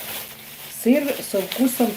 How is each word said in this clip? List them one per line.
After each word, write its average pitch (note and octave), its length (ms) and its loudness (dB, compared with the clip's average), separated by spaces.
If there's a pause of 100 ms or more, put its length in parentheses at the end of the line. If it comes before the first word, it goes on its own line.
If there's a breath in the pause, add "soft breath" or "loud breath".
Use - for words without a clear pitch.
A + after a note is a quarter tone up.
(720)
Сир C#4 440 4
со G#3 260 -2
вкусом A#3+ 460 2 (100)